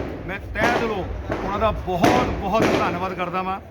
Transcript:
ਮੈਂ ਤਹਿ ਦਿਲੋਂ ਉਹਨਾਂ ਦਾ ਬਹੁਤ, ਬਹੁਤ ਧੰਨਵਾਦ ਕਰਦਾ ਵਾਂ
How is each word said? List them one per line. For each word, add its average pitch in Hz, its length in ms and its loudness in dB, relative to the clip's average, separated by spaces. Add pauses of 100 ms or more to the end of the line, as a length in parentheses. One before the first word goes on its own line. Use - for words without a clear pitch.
(260)
ਮੈਂ 190 120 -6 (160)
ਤਹਿ 233 260 2
ਦਿਲੋਂ 214 240 -2 (400)
ਉਹਨਾਂ 196 140 -2
ਦਾ 214 120 4
ਬਹੁਤ, 185 560 2
ਬਹੁਤ 202 360 0
ਧੰਨਵਾਦ 185 520 0
ਕਰਦਾ 175 280 -2
ਵਾਂ 190 180 -2 (100)